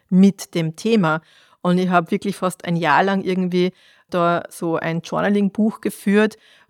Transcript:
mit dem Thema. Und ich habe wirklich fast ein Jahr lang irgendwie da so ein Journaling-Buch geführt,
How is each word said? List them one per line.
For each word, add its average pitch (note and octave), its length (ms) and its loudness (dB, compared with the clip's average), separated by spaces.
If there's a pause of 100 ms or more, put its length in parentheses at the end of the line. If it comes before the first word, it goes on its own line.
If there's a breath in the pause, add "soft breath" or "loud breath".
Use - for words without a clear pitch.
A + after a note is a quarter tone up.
mit F#3+ 460 2
dem D#3+ 200 -4
Thema. F3 460 0 (400 soft breath)
Und F3+ 160 2
ich F3+ 120 0
habe F3 220 2
wirklich G3+ 240 -4
fast - 300 -6
ein F3 100 -2
Jahr E3 280 2
lang G3 180 0
irgendwie F3+ 500 0 (380 soft breath)
da F3 400 0
so E3 280 -6
ein E3 240 -4
Journaling-Buch G3+ 800 -2
geführt, G#3 580 0 (320 soft breath)